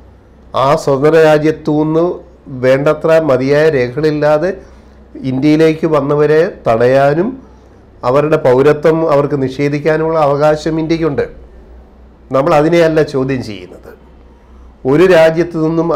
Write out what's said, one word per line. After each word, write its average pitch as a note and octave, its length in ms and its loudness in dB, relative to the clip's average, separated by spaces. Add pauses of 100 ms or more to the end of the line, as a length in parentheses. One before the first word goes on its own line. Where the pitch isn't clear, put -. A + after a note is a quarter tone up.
(640)
ആ - 20 0 (180)
സ്വതന്ത്ര D3+ 440 2
രാജ്യത്തു D3+ 520 0
നിന്ന് D#3 240 0 (600)
വേണ്ടത്ര D3+ 540 2 (100)
മതിയായ C3+ 360 0 (120)
രേഖകളില്ലാതെ D3+ 720 -2 (800)
ഇന്ത്യയിലേക്ക് D#3 640 0
വന്നവരെ D3 460 2 (260)
തടയാനും C3+ 640 2 (800)
അവരുടെ D3 360 0
പൗരത്വം D3 540 2 (160)
അവർക്ക് C#3+ 300 0
നിഷേധിക്കാനുമുള്ള D3+ 840 -2
അവകാശം D3+ 560 0
ഇന്ത്യക്കുണ്ട്. D#3 420 -2 (1120)
നമ്മൾ D3 160 0 (100)
അതിനെയല്ല D#3+ 400 2 (140)
ചോദ്യം C3 340 -4
ചെയ്യുന്നത്. F#2 420 -18 (1000)
ഒരു D#3+ 140 4 (120)
രാജ്യത്തു E3 480 2
നിന്നും E3 300 -2